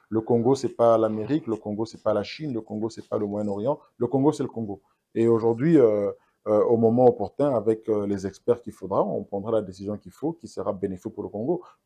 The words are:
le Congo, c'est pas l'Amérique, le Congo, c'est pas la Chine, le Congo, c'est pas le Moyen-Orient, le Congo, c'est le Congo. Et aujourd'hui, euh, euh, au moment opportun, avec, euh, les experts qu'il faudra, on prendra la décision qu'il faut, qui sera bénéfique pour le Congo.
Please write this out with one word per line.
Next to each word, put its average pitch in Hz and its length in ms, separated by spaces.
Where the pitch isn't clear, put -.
le 107 100
Congo, 117 340
c'est 120 220
pas 117 220
l'Amérique, 110 480
le 110 100
Congo, 107 300
c'est - 160
pas 107 100
la 104 100
Chine, 147 300
le 110 80
Congo, 107 300
c'est - 180
pas 110 80
le 107 80
Moyen-Orient, 104 540
le 123 100
Congo, 135 260
c'est 151 100
le 127 80
Congo. 101 320
Et 113 120
aujourd'hui, 117 520
euh, 104 320
euh, 107 180
au 120 120
moment 117 300
opportun, 123 480
avec, 110 340
euh, 104 180
les 98 200
experts 117 340
qu'il - 140
faudra, 98 280
on 143 220
prendra 101 280
la 110 100
décision 98 340
qu'il 90 160
faut, 160 220
qui 110 140
sera 101 260
bénéfique 98 400
pour 104 80
le 95 80
Congo. 123 320